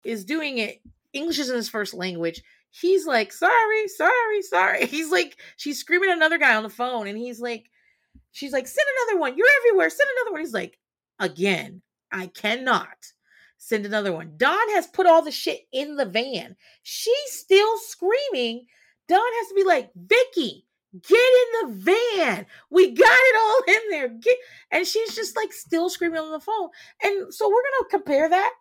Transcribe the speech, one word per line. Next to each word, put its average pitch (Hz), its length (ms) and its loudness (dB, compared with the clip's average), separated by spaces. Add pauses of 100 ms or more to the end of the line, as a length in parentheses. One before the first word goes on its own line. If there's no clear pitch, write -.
Is 220 160 -6
doing 277 340 -6
it. 214 240 -6 (320)
English 285 240 -4
isn't 254 180 -4
his 233 140 -6
first 208 240 -6
language. 170 480 -6 (300)
He's 349 340 0
like, 233 280 0
"Sorry, 427 560 2
sorry, 427 520 0
sorry." 359 440 0
<laughs> - 20 -8
He's 311 240 -6
like, 359 260 -2 (200)
she's 285 220 -10
screaming 359 300 0
at 339 80 0
another 320 200 2
guy 269 180 2
on 214 80 -2
the 214 60 -10
phone, 240 380 -6
and 208 100 -10
he's 240 220 -10
like, 233 300 -10 (640)
she's 277 220 -10
like, - 140 -2
"Send 571 200 0 (140)
another 440 180 0
one. 269 180 -2
You're 453 100 6 (120)
everywhere. 392 300 4
Send 554 280 0
another 466 140 -4
one." 311 100 -6
He's 277 120 -8
like, - 260 -8 (400)
"Again, 170 600 -4 (300)
I 180 160 -10
cannot 233 840 -4 (460)
send 208 280 -4
another 202 280 -4
one." 160 240 -10
Don 381 380 2
has 349 120 0
put 370 200 2
all 330 140 8
the 294 100 -10
shit - 300 -6 (120)
in 285 240 -6
the 269 80 -2
van. 202 500 -6 (280)
She's 523 480 -4
still 415 480 4
screaming. 349 840 -4 (420)
Don 370 120 4 (200)
has 392 100 -6
to 392 60 -12
be 392 80 4
like, 339 320 0
"Vicky, 311 680 0 (360)
get 427 160 4
in 480 520 4
the 208 140 -12
van. 349 640 0 (240)
We 370 220 6
got 339 180 6
it 508 320 6
all 440 340 4
in 453 140 -2
there. 294 200 -4
Get," 320 280 0 (340)
and 349 160 -2
she's 453 280 -4
just, 427 200 -8
like, - 160 -4
still 339 380 -4
screaming 339 300 -4
on 311 120 -10
the 311 80 -8
phone. 415 300 -6 (340)
And 403 300 -4
so 427 160 -2
we're 480 140 2
gonna 539 260 -4
compare 311 400 0
that 403 320 0